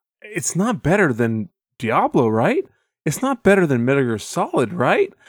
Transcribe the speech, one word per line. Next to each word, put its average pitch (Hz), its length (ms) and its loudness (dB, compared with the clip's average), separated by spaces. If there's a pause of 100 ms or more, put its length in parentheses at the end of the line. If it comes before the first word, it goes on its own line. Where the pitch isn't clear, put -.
(240)
it's 208 320 -8
not 196 260 -2
better 170 320 2
than 113 360 -2 (280)
Diablo, 123 500 0
right? 220 360 0 (420)
It's - 160 -4
not 262 220 -2
better 196 240 4
than 120 180 0
Metal 139 180 2
Gear 117 140 0
Solid, 165 560 -4
right? 175 400 0 (160)